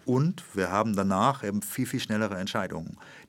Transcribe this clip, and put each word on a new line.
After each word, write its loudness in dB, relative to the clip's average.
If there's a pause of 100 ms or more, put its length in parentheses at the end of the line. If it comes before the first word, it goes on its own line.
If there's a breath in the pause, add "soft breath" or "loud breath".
Und 2 (120)
wir 0
haben 2
danach 2
eben -2
viel, -4
viel -2
schnellere -2
Entscheidungen, -6 (300 loud breath)